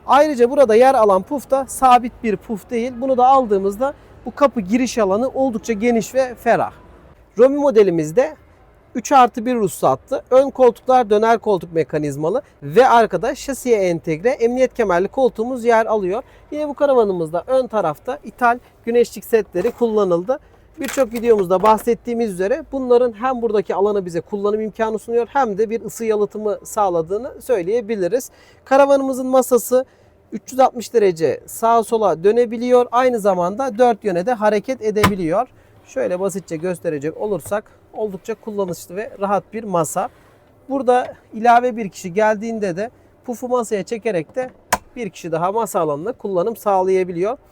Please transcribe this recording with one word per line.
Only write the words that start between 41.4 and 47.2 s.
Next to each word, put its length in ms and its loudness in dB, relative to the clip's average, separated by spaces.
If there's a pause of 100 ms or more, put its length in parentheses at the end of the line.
bir 120 -6
kişi 240 -12
geldiğinde 640 -2
de 140 -6 (340)
pufu 240 -10
masaya 340 -2
çekerek 540 -6
de 140 -6 (460)
bir 140 -8
kişi 220 -10
daha 200 -2
masa 280 -2
alanına 320 -2
kullanım 440 -4
sağlayabiliyor. 840 0 (140)